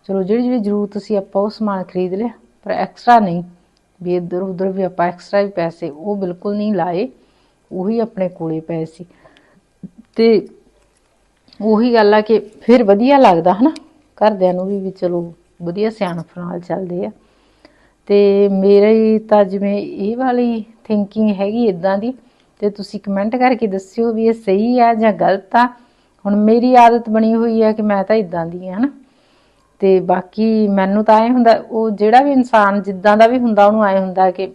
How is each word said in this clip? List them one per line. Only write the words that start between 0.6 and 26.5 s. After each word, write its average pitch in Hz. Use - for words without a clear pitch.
ਸੀ 208
ਆਪਾਂ 196
ਉਹ 208
ਸਮਾਨ 202
ਖਰੀਦ 180
ਲਿਆ, 226
ਪਰ 196
ਐਕਸਟਰਾ 190
ਨਹੀਂ, 180
ਵੀ 180
ਇੱਧਰ 180
ਉੱਧਰ 190
ਵੀ 190
ਆਪਾਂ 180
ਐਕਸਟਰਾ 190
ਵੀ 202
ਪੈਸੇ 170
ਉਹ 185
ਬਿਲਕੁਲ 196
ਨਹੀਂ 208
ਲਾਏ, 180
ਉਹੀ 196
ਆਪਣੇ 220
ਕੋਲੇ 160
ਪਏ 160
ਸੀ। -
ਤੇ 226
ਉਹੀ 220
ਗੱਲ 214
ਆ 214
ਕਿ 214
ਫਿਰ -
ਵਧੀਆ 233
ਲੱਗਦਾ 180
ਹਨਾ, 254
ਘਰਦਿਆਂ 185
ਨੂੰ 185
ਵੀ, 196
ਵੀ 190
ਚਲੋ 175
ਵਧੀਆ 196
ਸਿਆਣਪ 175
ਨਾਲ 175
ਚੱਲਦੇ 175
ਆ। 214
ਤੇ 202
ਮੇਰੀ 208
ਤਾਂ 214
ਜਿਵੇਂ 196
ਇਹ 208
ਵਾਲੀ 240
ਥਿੰਕਿੰਗ 214
ਹੈਗੀ 202
ਇੱਦਾਂ 190
ਦੀ, 240
ਤੇ 208
ਤੁਸੀਂ 202
ਕੁਮੈਂਟ 202
ਕਰਕੇ 247
ਦੱਸਿਓ 208
ਵੀ 220
ਇਹ 226
ਸਹੀ 226
ਆ 233
ਜਾਂ 220
ਗਲਤ 180
ਆ। 240
ਹੁਣ 202
ਮੇਰੀ 233